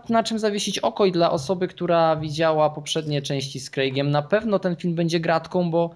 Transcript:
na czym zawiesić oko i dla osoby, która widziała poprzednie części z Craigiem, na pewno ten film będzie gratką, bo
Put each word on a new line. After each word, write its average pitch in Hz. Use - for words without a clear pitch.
na 226
czym 226
zawiesić 208
oko 233
i 185
dla 170
osoby, 175
która 165
widziała 156
poprzednie 147
części 139
z -
Craigiem, 139
na 147
pewno 208
ten 180
film 175
będzie 170
gratką, 165
bo 170